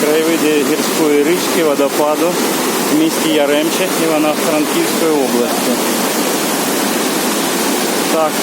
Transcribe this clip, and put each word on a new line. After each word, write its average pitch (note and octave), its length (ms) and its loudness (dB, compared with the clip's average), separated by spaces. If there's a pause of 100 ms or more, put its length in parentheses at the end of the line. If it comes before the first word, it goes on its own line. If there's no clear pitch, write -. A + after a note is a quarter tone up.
Краєвиди D3+ 640 2
гірської D3 480 2
річки, E3+ 460 2
водопаду D3 640 2 (640)
в D3 60 2
місті D#3 300 0
Яремче D3+ 600 0 (160)
Івано-Франківської D#3 1040 0
області. A#2+ 640 0 (2500)
Так. D#3+ 160 0 (120)